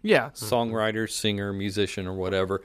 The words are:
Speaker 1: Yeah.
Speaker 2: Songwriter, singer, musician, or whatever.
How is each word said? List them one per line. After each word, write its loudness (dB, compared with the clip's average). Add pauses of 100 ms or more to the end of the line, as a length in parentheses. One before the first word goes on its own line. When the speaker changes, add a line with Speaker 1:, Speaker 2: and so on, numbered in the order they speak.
Speaker 1:
Yeah. 4
Speaker 2:
Songwriter, 0
singer, -2
musician, -2
or -6
whatever. 0